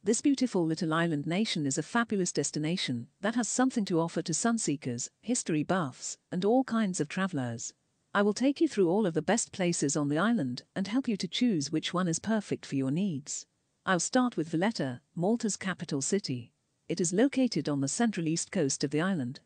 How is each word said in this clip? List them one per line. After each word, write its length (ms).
This 160
beautiful 440
little 300
island 320
nation 400
is 100
a 60
fabulous 500
destination 760
that 140
has 120
something 400
to 140
offer 220
to 100
sunseekers, 800
history 440
buffs, 520
and 120
all 200
kinds 360
of 80
travelers. 680
I 80
will 100
take 280
you 80
through 200
all 180
of 80
the 80
best 300
places 440
on 120
the 80
island 460
and 120
help 220
you 80
to 120
choose 420
which 220
one 160
is 120
perfect 440
for 120
your 160
needs. 520
I'll 160
start 360
with 120
Valletta, 520
Malta's 400
capital 440
city. 520
It 140
is 100
located 560
on 120
the 80
central 400
east 220
coast 340
of 80
the 100
island. 440